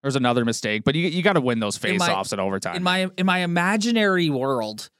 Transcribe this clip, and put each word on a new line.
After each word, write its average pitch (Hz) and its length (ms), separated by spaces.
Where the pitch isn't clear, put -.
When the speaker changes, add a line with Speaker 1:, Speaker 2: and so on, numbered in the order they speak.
Speaker 1:
there's 135 140
another 123 300
mistake, 110 400
but 143 100
you, 170 140
you 175 120
gotta 180 200
win 120 180
those 104 240
Speaker 2:
In 104 140
my, 175 100
Speaker 1:
face-offs 98 260
in 98 60
overtime. 95 380
Speaker 2:
in 180 60
my, 185 340
in 185 100
my 185 120
imaginary 190 920
world 123 580